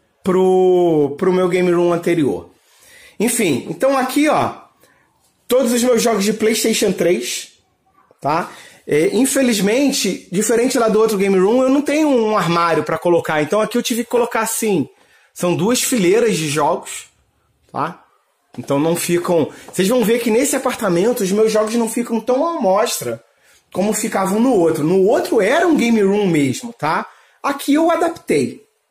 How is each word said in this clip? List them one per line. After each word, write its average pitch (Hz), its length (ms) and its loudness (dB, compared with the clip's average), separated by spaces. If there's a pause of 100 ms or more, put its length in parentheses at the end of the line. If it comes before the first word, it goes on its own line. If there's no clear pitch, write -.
(220)
pro, 180 960 2
pro 185 140 0
meu 185 140 2
game 180 240 0
room 175 220 2
anterior. 160 560 -2 (720)
Enfim, 190 480 -2
então 269 300 0
aqui, 285 320 0
ó, 131 240 0 (920)
todos 247 280 2
os 233 100 0
meus 247 160 2
jogos 202 240 0
de 214 80 0
PlayStation 220 580 0
três, - 600 -2 (680)
tá? 160 320 -2 (360)
É, 156 280 2
infelizmente, 240 1160 0
diferente 233 460 0
lá 226 100 2
do 208 100 2
outro 220 200 2
game 196 200 2
room, 220 240 4
eu 262 60 2
não 277 140 2
tenho 294 260 0
um 226 260 2
armário 170 480 0
pra 160 140 -4
colocar. 165 460 0
Então 196 180 -2
aqui 214 160 -2
eu 240 60 0
tive 233 220 -4
que - 60 -18
colocar 240 300 -2
assim, 208 480 -2 (460)
são 175 200 -2
duas 208 280 0
fileiras 214 520 2
de 160 140 -4
jogos, 151 600 -4 (600)
tá? 156 300 -8 (560)
Então 139 220 -4
não 165 160 0
ficam, 170 560 -2 (220)
vocês 185 160 -2
vão 247 160 2
ver 233 160 0
que 240 100 -2
nesse 269 240 0
apartamento 233 720 -2
os 185 80 -2
meus 214 180 2
jogos 214 240 0
não 233 140 0
ficam 233 320 -4
tão 269 260 0
à 339 140 -4
mostra 131 600 -2 (520)
como 208 200 -2
ficavam 202 460 -2
no 247 160 2
outro. 160 300 2
No 185 240 2
outro 285 320 0
era 285 260 2
um 320 100 2
game 226 240 2
room 196 280 2
mesmo, 131 440 -2
tá? 175 320 -4 (380)
Aqui 285 320 -2
eu 330 160 2
adaptei, 320 720 -2 (260)